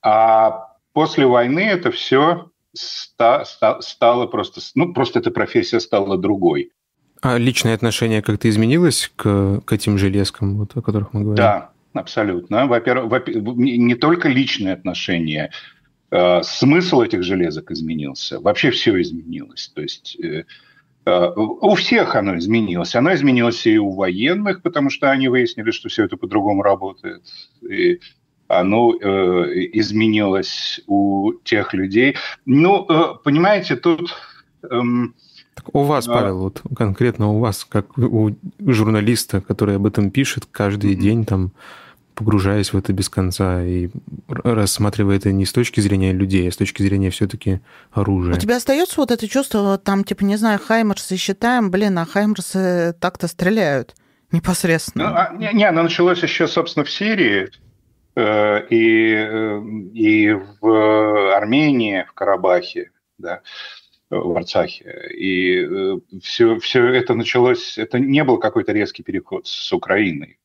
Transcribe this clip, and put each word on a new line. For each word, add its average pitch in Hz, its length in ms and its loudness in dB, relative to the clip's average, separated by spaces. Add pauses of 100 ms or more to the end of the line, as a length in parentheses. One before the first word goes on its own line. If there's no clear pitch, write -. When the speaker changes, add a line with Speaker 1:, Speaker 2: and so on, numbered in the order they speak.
Speaker 1:
А 110 640 4 (260)
после 160 340 2
войны 135 340 4
это 196 300 0
все 175 580 0 (240)
ста-, - 720 0
ста-, - 360 -2
стало 120 460 2
просто 104 340 -6
с-, - 140 -16
ну, 175 180 0
просто - 260 0
эта 113 120 -2
профессия 117 500 0
стала 98 360 0
другой. 92 540 0 (500)
Speaker 2:
А 123 160 2
личное 120 380 2
отношение 113 480 0
как-то 110 260 0
изменилось 123 680 2
к, 98 500 0
к - 80 -2
этим 104 260 0
железкам, 98 580 0
вот, 104 200 -6
о 117 40 -6
которых 104 320 -4
мы 104 100 -2
говорим? 107 140 -2
Speaker 1:
Да, 110 320 2 (240)
абсолютно. 98 760 -2
Во-первых, 123 440 0
во-пе-, 123 280 -2
в-, 117 200 -6
не, 123 180 2
не 120 180 4
только 165 340 2
личное 120 440 0
отношение, 82 760 -4 (600)
э, 90 320 4
смысл 151 580 2
этих 92 220 0
железок 85 480 -4
изменился, 78 680 -8
вообще - 300 2
все - 300 2
изменилось. - 760 -8
То 76 60 -10
есть, - 420 -12
э, 78 200 -8 (640)
э, 90 220 2 (100)
у 110 380 2
всех - 400 0
оно 98 220 -2
изменилось. 90 580 -2
Оно 143 200 2
изменилось 123 520 2
и 110 120 4
у 101 120 -2
военных, 123 720 -2
потому 147 260 -2
что 139 220 -2
они 135 180 0
выяснили, 117 420 0
что - 180 -8
все 104 160 0
это - 120 -6
по-другому 101 460 -2
работает. 95 580 -2 (480)
И 90 300 0 (500)
оно, 107 460 2
э, - 40 -8 (760)
изменилось 107 1120 0
у 101 460 0 (120)
тех 104 280 -2
людей. 101 420 0 (300)
Ну, 175 440 4
э, 165 340 2
понимаете, 175 540 2
тут, 170 360 0 (580)
эм, 120 420 0 (420)
Speaker 2:
Так - 200 -20
у 143 80 4
вас, 139 240 0
Speaker 1:
а 120 60 -2
Speaker 2:
Павел, 110 260 0
вот 95 220 -6 (160)
конкретно 110 520 0
у 107 100 2
вас, 113 260 -2
как - 320 -4
у 113 340 2 (340)
журналиста, 110 760 2
который 101 360 0
об 98 100 0
этом 101 240 0
пишет - 400 -2
каждый 101 420 0
Speaker 1:
Мгм. 92 80 -4
Speaker 2:
день, 110 240 2
там, 95 260 0 (640)
погружаясь 101 580 0
в 101 40 2
это 95 160 -2
без 95 160 -2
конца 92 560 -2
и 90 240 -2 (400)
р-, - 120 -6 (140)
рассматривая 101 640 0
это 98 160 0
не 98 120 2
с 92 80 -6
точки 120 280 0
зрения 95 320 2
людей, 95 360 0
а - 20 -6
с - 60 -10
точки - 260 -4
зрения 98 280 0
все-таки 98 480 -4 (340)
оружия. 95 420 0
Speaker 3:
У 87 40 -2
тебя 220 180 0
остается 277 440 0
вот 247 100 0
это 220 160 -2
чувство, 202 500 0
там, 196 260 0
типа, 196 220 -4
не 202 120 0
знаю, 208 220 0
«Хаймерсы» 214 580 -2
считаем, 220 540 0
блин, 196 280 0
а 165 60 -2
«Хаймерсы» 185 960 -2
так-то 180 280 -4
стреляют 175 680 -2 (360)
непосредственно. 165 800 -2
Speaker 1:
Ну, 160 60 -4
а, 175 200 0
не, 214 160 -6
не, 208 160 4
оно 165 140 2
началось 175 400 2
еще, 165 240 0
собственно, 160 380 -2
в - 60 -12
Сирии, 143 580 0 (680)
э, 107 520 0
и, 113 460 4
э, 107 460 -4 (340)
и 107 380 4 (280)
в 107 760 4
Армении, 113 720 0
в - 40 -20
Карабахе, 90 760 -2 (280)
да, - 220 -12 (720)
в 87 260 -4
Арцахе. - 800 -6
И, 90 480 0
э, 95 320 -4 (240)
все, 113 380 2
все 123 280 2
это 123 280 2
началось, 123 640 0
это 113 200 -4
не 139 260 2
был 127 140 4
какой-то 107 340 -2
резкий 104 300 -2
переход 95 440 -8
с - 260 -8
Украиной. 90 720 -2